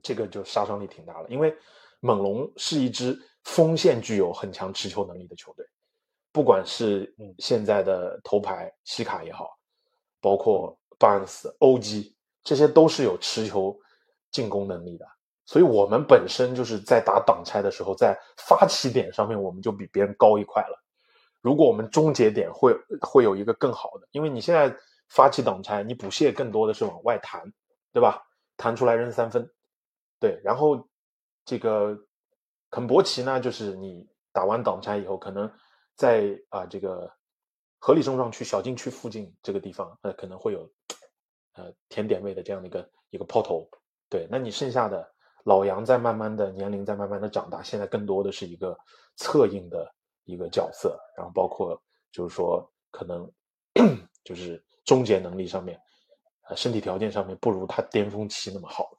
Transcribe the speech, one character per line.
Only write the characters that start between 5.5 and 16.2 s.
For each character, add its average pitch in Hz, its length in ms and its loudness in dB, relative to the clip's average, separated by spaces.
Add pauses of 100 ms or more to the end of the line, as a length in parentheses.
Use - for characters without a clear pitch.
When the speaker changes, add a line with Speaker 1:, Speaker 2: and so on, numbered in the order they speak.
Speaker 1:
队， - 120 -18 (680)
不 151 100 2
管 95 240 6
是 101 480 -2 (240)
现 110 260 -2
在 104 180 2
的 92 420 -2
头 101 160 0
牌 92 340 -8 (100)
西 - 200 -8
卡 90 180 -6
也 82 100 -14
好， - 120 -14
Speaker 2:
嗯。 - 460 -20 (300)
Speaker 1:
包 98 160 4
括 95 400 0 (220)
巴 110 140 6
恩 98 140 0
斯、 - 320 -16
O 131 200 8
G， 104 380 -8 (260)
这 143 140 -2
些 147 100 6
都 160 220 8
是 147 160 0
有 92 140 0
持 - 280 -4
球 98 320 -2 (520)
进 117 180 -4
攻 98 180 -4
能 87 180 -8
力 87 120 -12
的。 - 100 -18 (380)
所 - 160 4
以 185 40 10
我 107 200 6
们 110 220 2
本 123 200 8